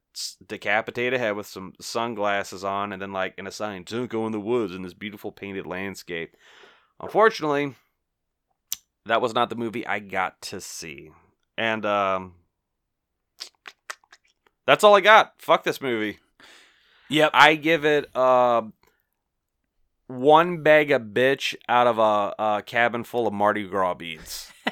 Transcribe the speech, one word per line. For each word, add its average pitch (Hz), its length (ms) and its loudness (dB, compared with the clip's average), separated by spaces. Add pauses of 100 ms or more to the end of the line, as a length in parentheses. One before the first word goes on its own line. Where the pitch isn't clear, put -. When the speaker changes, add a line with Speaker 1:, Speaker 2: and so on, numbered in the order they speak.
(140)
Speaker 1:
s-, - 220 -12 (100)
decapitated 113 720 -4
head 107 180 -2
with 104 100 -10
some 95 340 -14
sunglasses 101 840 -4
on, 101 280 -4
and 95 80 -12
then, 98 140 -10
like, 95 240 -6
in 95 80 -12
a 95 40 -12
sign, 98 340 -10
"Don't 117 260 -8
go 113 160 -4
in 110 60 -6
the 107 80 -4
woods," 107 340 -2
in 92 80 -10
this 90 120 -12
beautiful 101 380 -14
painted 98 340 -12
landscape. 90 680 -10 (640)
Unfortunately, 151 760 0 (1300)
that 110 160 2
was 120 100 -2
not 120 160 0
the 113 80 -8
movie 117 300 -8
I 101 140 -4
got 95 420 -6
to - 180 -12
see. 78 500 -16 (460)
And, 110 300 -4
um, 95 480 -2 (2250)
that's 143 180 4
all 208 100 10
I 202 60 6
got. 208 380 6
Fuck - 260 0
this 175 160 -4
movie. 110 380 -4 (920)
Speaker 2:
Yep. 151 260 4
Speaker 1:
I 147 220 10
give 156 280 0
it, 147 320 0
uh, 123 460 4 (1400)
one 151 560 2
bag 151 280 4
of 131 120 2
bitch 123 520 0 (140)
out 123 180 4
of 117 120 0
a, 104 400 2
a 107 240 -2
cabin 117 420 -2
full 120 220 -4
of 104 60 -2
Mardi 104 340 0
Gras 92 280 0
beads. 85 560 -14 (220)